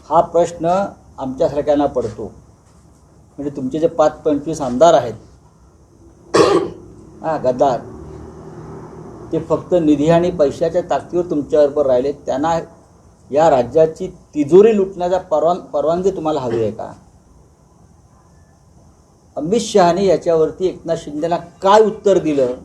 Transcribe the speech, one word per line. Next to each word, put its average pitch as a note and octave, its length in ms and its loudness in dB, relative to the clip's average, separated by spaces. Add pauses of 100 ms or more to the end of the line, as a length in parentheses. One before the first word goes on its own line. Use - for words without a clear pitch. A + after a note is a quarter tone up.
हा E3 120 4
प्रश्न E3+ 640 0 (320)
आमच्यासारख्यांना C#3+ 680 -2
पडतो. A2+ 580 -6 (960)
म्हणजे C#3 180 -8
तुमचे C3+ 240 -6
जे E3 80 2
पाच D3+ 260 2
पंचवीस D3 480 -4
आमदार C3+ 320 4
आहेत, A#2 200 0 (1200)
<coughs> - 880 0
हा, D#3+ 140 -2
गद्दार, B2+ 420 0 (1500)
ते D#3+ 80 -2
फक्त D#3+ 420 -2
निधी D3+ 280 2
आणि E3+ 220 2
पैशाच्या E3 500 -2
ताकदीवर E3+ 480 -4
तुमच्याबरोबर D3 560 0
राहिले. C3 260 0
त्यांना D3+ 480 -4 (720)
या D#3 180 4
राज्याची D#3 580 2
तिजोरी F3+ 720 4
लुटण्याचा F3+ 400 -2
परवान-, D#3+ 420 0
परवानगी D#3+ 520 -2
तुम्हाला D#3 280 -4
हवी A#2+ 220 -4
आहे G#2+ 100 -2
का? - 220 -12 (2500)
अमित F#3 240 -2
शहाने F#3+ 460 2
याच्यावरती E3 640 0
एकनाथ E3 300 -4
शिंदेला D#3+ 400 -4
काय G3 440 2
उत्तर G3 360 2
दिलं D3 300 0 (180)